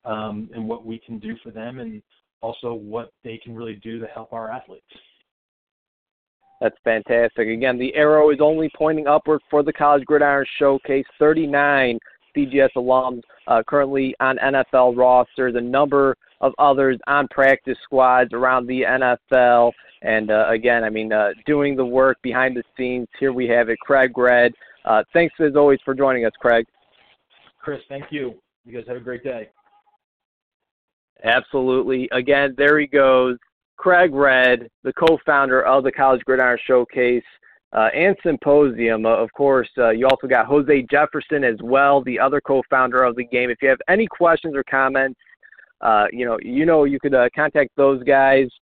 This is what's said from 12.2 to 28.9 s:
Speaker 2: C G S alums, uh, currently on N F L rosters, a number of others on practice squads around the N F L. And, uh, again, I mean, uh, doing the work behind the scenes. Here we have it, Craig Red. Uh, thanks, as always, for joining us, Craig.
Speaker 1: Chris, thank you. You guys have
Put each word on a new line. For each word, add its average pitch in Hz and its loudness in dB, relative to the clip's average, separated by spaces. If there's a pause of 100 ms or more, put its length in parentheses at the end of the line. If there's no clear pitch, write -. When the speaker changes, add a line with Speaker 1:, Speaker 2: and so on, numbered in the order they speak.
Speaker 2:
C 143 -2
G 135 0
S 135 4
alums, 127 -2 (260)
uh, 113 2
currently 139 -2
on 131 -2
N 135 -2
F 135 0
L 123 4
rosters, 127 2
a 120 -2
number 135 0 (240)
of 131 0
others 135 2 (100)
on 139 0
practice 135 0
squads 127 2
around 127 -2
the 127 -4
N 131 0
F 123 0 (140)
L. 120 4 (300)
And, 110 -2
uh, 107 2
again, 117 0
I 110 -4
mean, 110 -6
uh, 104 0 (160)
doing 143 -2
the 131 -2
work 131 0
behind 127 -4
the 117 -8 (120)
scenes. 127 -6 (120)
Here 135 -2
we 123 -4
have 120 2
it, 113 -4
Craig 131 0
Red. 123 4 (320)
Uh, 107 0 (100)
thanks, 170 0
as 147 0
always, 147 4
for 135 -4
joining 131 -2
us, 110 -2
Craig. 117 2 (920)
Speaker 1:
Chris, 139 -12
thank 139 -16
you. 135 -10 (320)
You 117 -20
guys 113 -14
have 123 -12